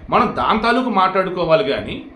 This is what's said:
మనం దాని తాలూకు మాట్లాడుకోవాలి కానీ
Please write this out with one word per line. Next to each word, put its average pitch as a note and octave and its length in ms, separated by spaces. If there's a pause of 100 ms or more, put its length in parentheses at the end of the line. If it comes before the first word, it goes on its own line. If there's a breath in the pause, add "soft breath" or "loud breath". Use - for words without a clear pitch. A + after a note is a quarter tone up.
(100)
మనం G#3+ 280
దాని E3 220
తాలూకు A#3+ 300
మాట్లాడుకోవాలి F#3 840
కానీ A2 420